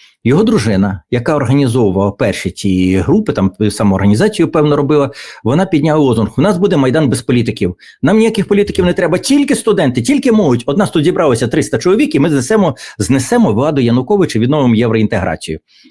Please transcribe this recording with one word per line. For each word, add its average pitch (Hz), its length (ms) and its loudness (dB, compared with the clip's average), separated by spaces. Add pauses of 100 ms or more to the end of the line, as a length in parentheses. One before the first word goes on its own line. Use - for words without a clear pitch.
(240)
Його 143 180 2
дружина, 104 680 0
яка 123 260 -2
організовувала 117 760 0
перші - 400 -4
ці 92 460 0
групи, 156 360 0
там 98 200 0 (180)
самоорганізацію, 107 800 0
певно, 151 260 0
робила, 143 340 0 (340)
вона 156 220 0
підняла 156 340 0
лозунг: 113 360 0
"У 139 60 0
нас 190 160 2
буде 180 180 0
Майдан 139 320 2
без - 140 -2
політиків. 113 520 -2 (280)
Нам 185 160 4
ніяких 220 300 0
політиків 202 360 0
не 180 80 2
треба, 175 260 -2
тільки 285 360 0
студенти, 151 480 0
тільки 262 300 0
молодь. 147 340 2
От 143 120 -2
нас 202 120 0
тут 156 140 0
зібралося 143 440 0
триста 147 300 -2
чоловік, 190 360 0
і 139 60 2
ми 175 100 0
знесемо, 156 460 0 (220)
знесемо 135 540 0
владу 139 280 0
Януковича, 131 580 0
відновимо 123 360 2
євроінтеграцію". 104 840 -2 (320)